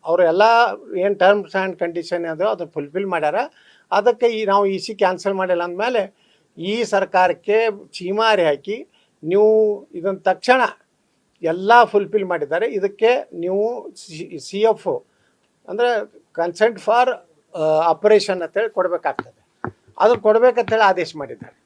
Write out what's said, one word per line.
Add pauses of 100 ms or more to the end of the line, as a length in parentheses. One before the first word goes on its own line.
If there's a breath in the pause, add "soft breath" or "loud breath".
ಅವರು
ಎಲ್ಲ (540)
ಏನು
terms
and
condition
ಅದು
ಅದನ್ನು
ಫುಲ್ಫಿಲ್
ಮಾಡ್ಯಾರ, (560 soft breath)
ಅದಕ್ಕೆ
ಈ
ನಾವು
ಇ
ಸಿ
ಕ್ಯಾನ್ಸಲ್
ಮಾಡಿಲ್ಲ"
ಅಂದಮೇಲೆ (560)
ಈ
ಸರ್ಕಾರಕ್ಕೆ (340)
ಚೀಮಾರಿ
ಹಾಕಿ, (460)
"ನೀವು (440)
ಇದನ್ನು
ತಕ್ಷಣ (840)
ಎಲ್ಲ
ಫುಲ್ಫಿಲ್
ಮಾಡಿದ್ದಾರೆ,
ಇದಕ್ಕೆ
ನೀವು
ಸಿ-,
ಸಿ
ಎಫ್ (640)
ಅಂದರೆ (380)
consent
for, (500)
ಆ,
operation"
ಅಂತೇಳಿ
ಕೊಡಬೇಕಾಗ್ತದೆ, (280)
ಅದನ್ನು
ಕೊಡಬೇಕಂತೇಳಿ
ಆದೇಶ
ಮಾಡಿದ್ದಾರೆ. (100)